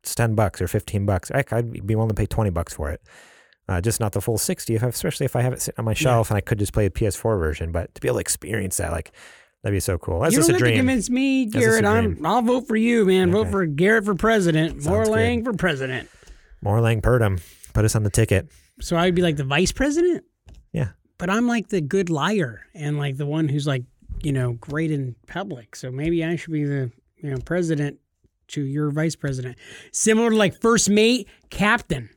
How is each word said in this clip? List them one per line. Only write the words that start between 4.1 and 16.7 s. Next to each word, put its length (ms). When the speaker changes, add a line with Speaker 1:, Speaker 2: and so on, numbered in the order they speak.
Speaker 1:
the 60
full 200
sixty, 360
if 80
I, 40
especially 380
if 100
I 60
have 120
it 80
sitting 180
on 60
my 60
Speaker 2:
Yeah. 40
Speaker 1:
shelf 360
and 60
I 40
could 160
just 160
play 120
the 60
P 140
S 100
four 220
version. 340
But 240
to 60
be 60
able 80
to 60
experience 560
that, 140
like, 200
that'd 120
be 40
so 200
cool. 220
That's 120
Speaker 2:
You 60
Speaker 1:
just 100
Speaker 2:
don't 60
Speaker 1:
a 20
Speaker 2:
have 60
Speaker 1:
dream. 100
Speaker 2:
to 60
convince 300
me, 360
Speaker 1:
That's 80
just 240
a 60
Speaker 2:
Garrett. 200
Speaker 1:
dream. 160
Speaker 2:
I'm, 60
I'll 160
vote 260
for 80
you, 300
man. 260
Vote 100
Speaker 1:
Okay. 100
Speaker 2:
for 160
Garrett 380
for 100
president. 560
Speaker 1:
Sounds 40
Speaker 2:
More 180
Lang 380
Speaker 1:
good. 80
Speaker 2:
for 20
president. 560
Speaker 1:
More 200